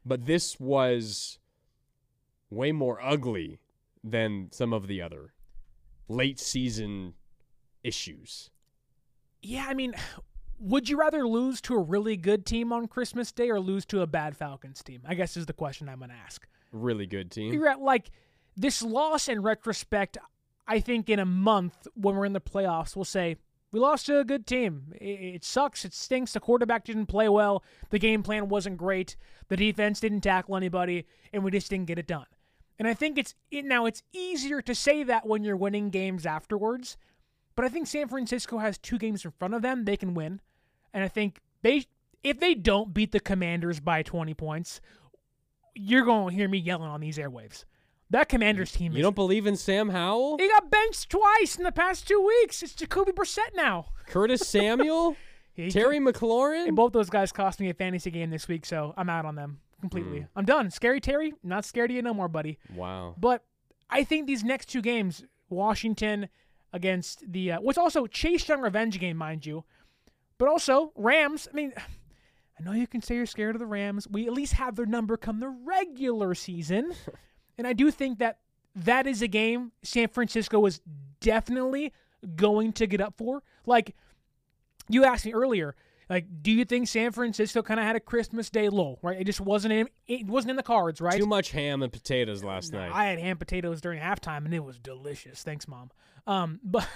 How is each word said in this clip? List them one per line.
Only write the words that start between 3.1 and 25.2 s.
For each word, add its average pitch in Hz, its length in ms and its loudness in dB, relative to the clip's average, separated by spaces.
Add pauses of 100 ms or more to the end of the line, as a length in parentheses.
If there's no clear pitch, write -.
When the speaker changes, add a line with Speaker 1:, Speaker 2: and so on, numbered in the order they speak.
Speaker 1:
than 107 480 -2
some 120 200 -2
of 107 160 -2
the 98 140 -6
other 76 320 -14 (760)
late 127 320 -2
season 107 760 -4 (680)
issues. - 680 -10 (920)
Speaker 2:
Yeah, 254 260 -8
I 269 60 -4
mean, 262 200 -4 (680)
would 226 300 0
you 285 80 0
rather 302 300 2
lose 240 340 0
to 247 140 -2
a 220 60 4
really 202 360 0
good 190 280 2
team 233 260 -2
on 233 160 -4
Christmas 240 440 -6
Day 240 180 0
or 214 100 0
lose 190 280 -2
to 196 140 0
a 170 60 0
bad 151 300 -4
Falcons 135 460 -12
team? 123 240 -18
I 165 80 -4
guess 175 220 -2
is 170 80 -6
the 147 80 -6
question 143 360 -8
I'm 131 100 -14
gonna 123 140 -18 (120)
ask. - 220 -20 (240)
Speaker 1:
Really 110 340 -2
good 92 260 -6
team. 110 220 -6
Speaker 2:
You're 302 140 2
at, 269 120 2
like, 269 320 0 (460)
this 240 240 0
loss 277 460 0
in 226 140 -2
retrospect, 208 760 -2 (500)
I 220 120 2
think 226 300 0
in 208 100 2
a 190 60 0
month 185 680 2
when 202 220 0
we're 196 100 0
in 196 80 -2
the 190 80 -4
playoffs, 175 540 -2
we'll 190 100 -6
say, 170 320 -2 (340)
"We 214 80 -2
lost 277 280 4
to 285 120 4
a 277 60 4
good 254 220 -4
team. 170 480 -2
It, 208 100 -14 (300)